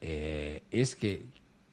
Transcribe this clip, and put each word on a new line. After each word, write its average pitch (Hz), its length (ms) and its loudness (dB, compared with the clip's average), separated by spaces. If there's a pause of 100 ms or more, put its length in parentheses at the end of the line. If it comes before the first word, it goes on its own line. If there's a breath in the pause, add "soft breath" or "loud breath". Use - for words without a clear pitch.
eh, 76 680 -2
es 127 260 4
que, 101 300 0 (480)